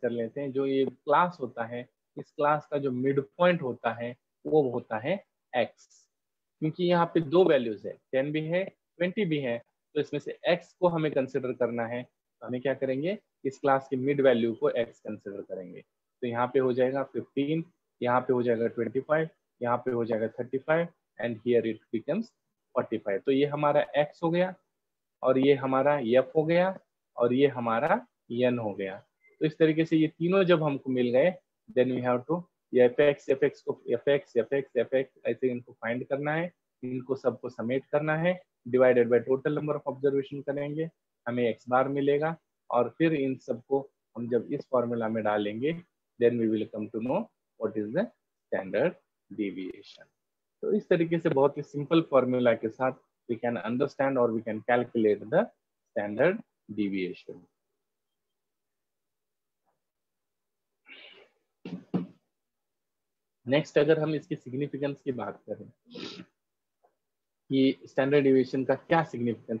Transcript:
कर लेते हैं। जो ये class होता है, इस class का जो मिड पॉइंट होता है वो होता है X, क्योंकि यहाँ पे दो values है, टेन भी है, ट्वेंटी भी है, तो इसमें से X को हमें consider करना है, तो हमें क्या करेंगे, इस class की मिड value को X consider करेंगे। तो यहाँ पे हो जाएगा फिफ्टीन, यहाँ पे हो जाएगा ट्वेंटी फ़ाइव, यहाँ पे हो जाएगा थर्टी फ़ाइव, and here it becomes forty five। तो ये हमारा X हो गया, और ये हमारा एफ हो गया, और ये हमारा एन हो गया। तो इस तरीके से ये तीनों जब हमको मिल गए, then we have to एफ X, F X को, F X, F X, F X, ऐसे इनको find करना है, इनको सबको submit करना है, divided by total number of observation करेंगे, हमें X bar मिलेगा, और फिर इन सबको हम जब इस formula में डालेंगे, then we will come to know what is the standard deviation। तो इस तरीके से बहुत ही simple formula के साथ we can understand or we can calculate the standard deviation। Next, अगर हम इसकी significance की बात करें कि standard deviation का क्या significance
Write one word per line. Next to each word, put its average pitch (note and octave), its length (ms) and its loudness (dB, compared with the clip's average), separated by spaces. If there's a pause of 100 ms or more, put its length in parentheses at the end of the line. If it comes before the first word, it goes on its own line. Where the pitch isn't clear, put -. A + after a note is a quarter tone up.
कर B2 80 0
लेते A#2 320 -6
हैं। C#3+ 100 -6
जो C3+ 140 -2
ये C3+ 200 2
class D3+ 560 0
होता A#2 240 -8
है, A#2+ 220 -10 (300)
इस C#3+ 140 -16
class D3 400 0
का D3 60 -2
जो C3+ 140 -2
मिड C3+ 300 0 (160)
पॉइंट F3 240 4
होता A#2 320 -4
है A#2+ 220 -8 (300)
वो D3+ 160 4 (100)
होता A#2 260 -4
है C3 160 -2 (400)
X, - 340 -2 (720)
क्योंकि D#3+ 220 -4
यहाँ F3 300 4
पे E3+ 80 4
दो E3 240 4
values A#2 420 2
है, - 60 -10 (180)
टेन C#3 200 0
भी D#3 100 -4
है, E3+ 220 -2
ट्वेंटी F#3 640 -4
भी D#3 140 0
है, A#2+ 180 -4 (380)
तो D3+ 40 -2
इसमें D3 200 -4
से - 180 -12 (120)
X F3 300 -2
को F3+ 80 4
हमें D#3+ 240 0
consider B2+ 420 -2
करना A#2 340 -2
है, A#2+ 160 -6
तो - 440 -20
हमें B2 140 -6
क्या C3+ 120 0
करेंगे, C3+ 440 -4 (280)
इस C3+ 140 -6
class C3+ 300 0
की C#3 60 -4
मिड C#3 260 0
value A#2 320 4
को C#3+ 160 0
X - 300 -4
consider G2+ 420 -12
करेंगे। F#2 400 -14
तो - 460 -14
यहाँ A#2+ 260 -2
पे C#3 60 2
हो B2+ 140 2
जाएगा C3 300 0
फिफ्टीन, C#3 600 -4 (380)
यहाँ B2 200 2
पे B2+ 120 0
हो B2 100 0
जाएगा A#2 240 0
ट्वेंटी A2+ 320 -4
फ़ाइव, D#3+ 300 -2 (320)
यहाँ A#2+ 240 0
पे C3 60 -2
हो A#2+ 140 -2
जाएगा A2 240 -2
थर्टी B2 280 -8
फ़ाइव, D#3+ 300 0 (320)
and A2+ 260 -6
here A#2+ 200 4
it A2 140 -6 (120)
becomes D3+ 360 -4 (480)
forty A#2 220 -2
five। G2 280 -4
तो C#3 60 0
ये C#3 140 2
हमारा D3 400 2 (120)
X D3 260 -2
हो E3+ 60 2
गया, F3+ 240 0 (680)
और C3 160 4
ये C#3 160 6
हमारा C3+ 440 2
एफ B2+ 360 2
हो D#3+ 100 2
गया, F3 320 2 (400)
और A#2+ 160 2
ये C#3 140 4
हमारा B2 580 0 (260)
एन B2 280 0
हो G#2+ 140 -4
गया। G2 240 -8 (440)
तो D3+ 40 0
इस D#3 120 -2
तरीके D#3+ 280 2
से D#3+ 120 2
ये D#3 100 4
तीनों F3+ 360 2
जब E3+ 200 4
हमको C#3 260 -2
मिल B2 220 2
गए, D3+ 220 4 (360)
then B2+ 260 2
we B2 100 -4
have B2 220 2
to F3 160 -2 (300)
एफ B2 260 6
X, C#3+ 300 2
F C3+ 140 2
X - 180 0
को, - 180 -6 (100)
F A#2 180 -2
X, C#3+ 300 0
F A2+ 160 0
X, C#3 240 -2
F A#2 160 -2
X, C3 320 -2
ऐसे B2 260 -2
इनको A#2+ 220 -10
find A#2+ 340 -6
करना D3 260 -4
है, E3+ 180 -4 (320)
इनको B2+ 320 -6
सबको A#2+ 340 -4
submit B2 420 -4
करना D#3 260 0
है, F3+ 220 0 (300)
divided B2 440 6
by A#2+ 60 8 (100)
total C3+ 280 0
number D3+ 220 -2
of C#3 140 -6
observation C#3 520 -2
करेंगे, D3 440 -4 (380)
हमें B2 160 -2
X A#2 260 -2
bar C3 180 4
मिलेगा, C#3+ 480 0 (340)
और A#2 280 0
फिर E3 160 2
इन C3+ 220 -2 (120)
सबको C3 320 -2 (380)
हम A#2 120 -8
जब A#2+ 240 0
इस D3 180 -8
formula A#2+ 360 0
में A2 160 -2
डालेंगे, G#2+ 500 -2 (460)
then A#2+ 220 4
we A2 120 2
will A2 220 -2
come G#2+ 180 -8
to A2 140 -6
know F3 160 0 (360)
what G#2+ 240 -4
is G#2+ 140 -8
the G#3+ 80 0
standard G2+ 920 -4 (360)
deviation। G2 720 -8 (580)
तो - 100 -2
इस G#3 160 0
तरीके E3+ 300 2
से E3 100 0
बहुत C#3 280 2
ही D3 60 -8
simple D3 380 0 (100)
formula B2 420 4
के A2+ 160 -4
साथ B2+ 220 -2 (380)
we A#2 80 -2
can A#2+ 200 -2
understand C3+ 600 -2
or A#2+ 160 2
we A2+ 80 -2
can A2 280 -6
calculate A2 600 0
the D#3+ 120 2 (500)
standard A#2 480 0 (400)
deviation। F#2 640 -6 (4000)
Next, C#3+ 320 0
अगर D#3 220 4
हम D#3 160 -2
इसकी D3 200 -6
significance C#3 600 -6 (100)
की C#3 60 -4
बात G#2 280 -8 (100)
करें G#2 180 -12 (1800)
कि C3+ 280 2 (100)
standard C#3 360 2
deviation C3 420 4
का C3+ 100 0
क्या D#3+ 280 0
significance A#2+ 560 -6